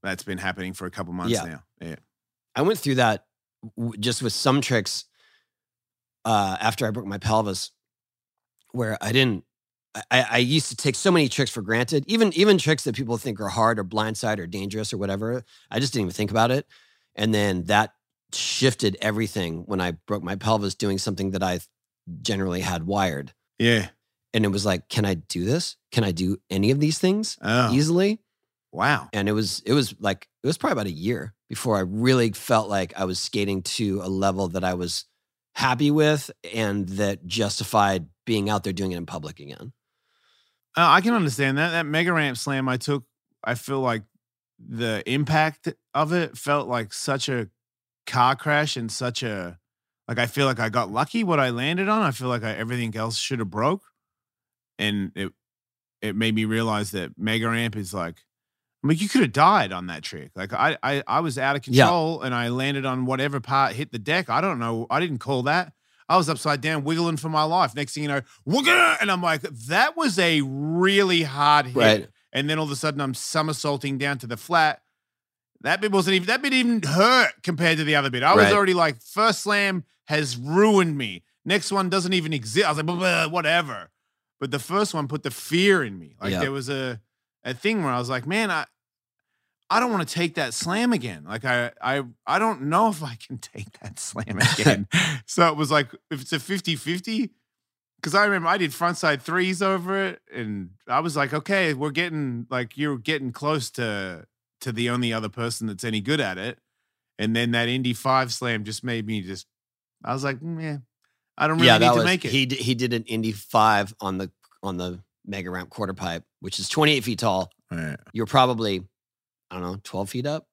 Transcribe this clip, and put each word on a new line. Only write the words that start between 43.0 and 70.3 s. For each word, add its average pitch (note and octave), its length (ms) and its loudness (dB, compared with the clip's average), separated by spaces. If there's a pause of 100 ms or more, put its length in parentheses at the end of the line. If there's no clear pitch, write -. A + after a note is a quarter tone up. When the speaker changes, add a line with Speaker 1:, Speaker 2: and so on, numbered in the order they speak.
Speaker 1:
I A#2 120 -2
feel C3+ 260 -4
like A#2 220 0 (540)
the A2+ 480 -4
impact D3+ 680 0 (200)
of D3+ 200 0
it F3 240 -2
felt D3 320 0
like A#2 240 -4
such - 340 -4
a A#2+ 220 -4 (580)
car B2+ 300 4
crash D3 400 0
and A#2 120 -6
such B2 320 -6
a, F#2 380 -6 (480)
like, A#2+ 120 -4
I A#2+ 80 2
feel C#3 180 0
like C3 160 0
I A2+ 80 0
got G#2+ 200 0
lucky D3+ 360 -2
what E3 160 2
I B2+ 80 2
landed D#3 400 -2
on. G#3+ 140 2
I D3+ 80 2
feel B2+ 180 -6
like A#2+ 140 -2
I, A2+ 100 -4
everything A#2 420 -6
else A2+ 220 -4
should C3 220 -4
have G#2 120 -4
broke. C#3 320 0 (960)
And G2+ 360 -2
it, G2 180 -6 (680)
it G#2 140 -4
made A2+ 180 0
me A2 120 0
realize G#2+ 460 0
that F2+ 260 -6
mega A2 320 0
ramp A#2 260 -2
is F#2+ 180 -8
like, E2+ 300 -8 (600)
I C#3 40 0
mean, D#3+ 100 4
you G3+ 120 -4
could B3+ 120 4
have C#3+ 120 2
died D#3 380 4
on F2+ 160 -6
that D#2+ 140 -10
trick. D2 340 -14
Like, G2 180 -8
I, C#3+ 280 0
I, C#3 240 0
I C3+ 140 0
was D#3 180 -2
out C#3 180 0
of C3+ 120 -8
Speaker 2:
Yeah. C3 180 8
Speaker 1:
control E3 380 0
and B2+ 100 -4
I A#2+ 160 -2
landed C3+ 340 -2
on B2+ 220 -2
whatever C3 340 -2
part C3+ 340 0
hit B2+ 180 -8
the A#2+ 80 -6
deck. D3+ 300 -2
I B2 120 2
don't F3 160 -2
know. A#2 320 -4
I B2+ 100 2
didn't D#3+ 200 -4
call B2+ 240 -2
that. D#3 300 0 (360)
I E3 80 4
was E3+ 120 2
upside C#3+ 320 -2
down D#3 220 -2
wiggling E3 340 0
for C#3+ 120 -6
my D#3 140 2
life. D#3+ 320 2
Next C#3+ 180 -4
thing D3 100 -6
you D3 60 -2
know, C#3 120 0 (220)
wiggle, C4 300 2 (260)
and G#3+ 120 0
I'm F3+ 100 0
like, D#3+ 220 0
"That E3 520 2
was C4+ 240 0
a E3 220 4